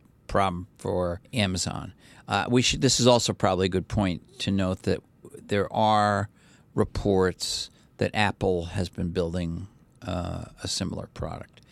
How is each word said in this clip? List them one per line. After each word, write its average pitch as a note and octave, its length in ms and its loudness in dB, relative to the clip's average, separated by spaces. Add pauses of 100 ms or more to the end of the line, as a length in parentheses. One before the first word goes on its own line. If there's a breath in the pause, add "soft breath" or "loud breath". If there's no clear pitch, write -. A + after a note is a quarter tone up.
(260)
problem F#2+ 400 0 (100)
for F2+ 420 -2 (140)
Amazon. F#2 580 -2 (380 soft breath)
Uh, G2+ 200 0
we B2 120 4
should, C#3 180 0
this B2+ 220 2
is A#2+ 60 6
also A#2+ 260 4
probably F#2+ 320 2
a F#2+ 40 0
good F#2 200 -2
point F#2+ 500 -2
to - 120 -2
note F#2 320 0
that F#2 180 0 (440)
there G2+ 280 0
are G#2 560 4 (460 soft breath)
reports - 920 0 (280 soft breath)
that G#2 160 0
Apple F#2+ 540 0
has F2 200 -4
been F2+ 220 -6
building, F2 580 -4 (340)
uh, F2 440 -6 (180)
a - 40 -6
similar F2 460 -6
product. - 460 -10 (120)